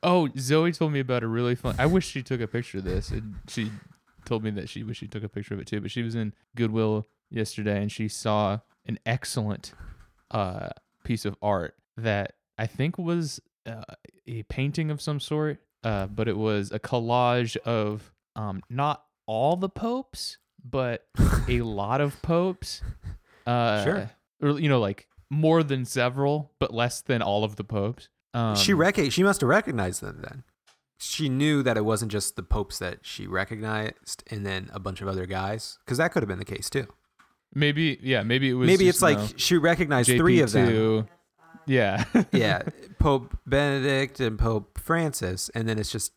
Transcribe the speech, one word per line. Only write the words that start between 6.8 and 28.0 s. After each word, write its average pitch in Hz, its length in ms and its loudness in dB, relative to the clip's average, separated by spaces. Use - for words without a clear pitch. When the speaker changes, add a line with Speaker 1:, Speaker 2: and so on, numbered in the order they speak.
Speaker 1:
yesterday, 104 500 -2
and 104 100 -2
she 107 180 -4
saw 104 500 0
an 113 220 -6
excellent, 113 680 -4
uh, 95 360 -4
piece 117 220 -4
of 101 160 -4
art 98 360 -2
that 104 380 -2
I 110 80 -2
think 175 320 -4
was, 170 420 -4
uh, 113 180 -14
a 117 160 -8
painting 147 460 -2
of 147 100 -6
some 147 200 -4
sort, 151 380 -4
uh, 101 220 -2
but 104 200 -4
it 104 100 0
was 104 360 -2
a 107 80 -6
collage 123 800 0
of, 107 540 -2
um, 104 340 -6
not 139 360 -2
all 123 300 2
the 185 120 -2
popes, - 680 -8
but 123 420 -4
Speaker 2:
<laughs> - 220 4
Speaker 1:
a 123 140 4
lot 110 380 0
of 143 220 -2
popes. 175 600 0
Uh, 117 380 2
Speaker 2:
Sure. 143 260 -2
Speaker 1:
or, 147 160 2
you 156 100 2
know, 131 120 6
like, 101 260 -2
more 160 320 4
than 135 220 0
several, 139 720 0
but - 160 -2
less 120 280 0
than 120 200 2
all 104 220 2
of 104 120 -2
the 107 80 -8
popes. 107 440 -4